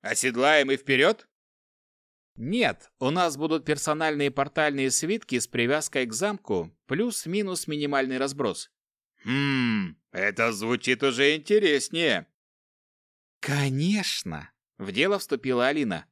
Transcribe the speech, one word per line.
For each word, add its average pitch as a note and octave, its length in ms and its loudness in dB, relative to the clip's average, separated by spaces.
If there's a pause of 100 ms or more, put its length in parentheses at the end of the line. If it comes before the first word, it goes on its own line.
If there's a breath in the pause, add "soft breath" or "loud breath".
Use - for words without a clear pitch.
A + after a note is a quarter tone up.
Оседлаем C3 680 2
и C3+ 60 2
вперед?» C#3 520 2 (1080)
«Нет, D3 640 -2
у C3 120 2
нас E3+ 260 2
будут D#3 300 0
персональные D3+ 640 0
портальные C#3 600 0
свитки D#3+ 480 -2
с A2+ 80 -2
привязкой C3 600 0
к A2 80 -8
замку, A#2 600 -4 (120)
плюс-минус F#3+ 800 -4
минимальный C#3+ 500 -2
разброс». B2+ 540 -2 (540)
«Хм, A#2+ 720 0 (160)
это G#2 400 0
звучит A2+ 500 -2
уже C#3 340 2
интереснее». D#3 920 2 (1120)
«Конечно!» C#3 1080 -2 (280)
В F#2+ 140 -8
дело F3+ 260 2
вступила B2+ 500 -2
Алина. B2 440 -2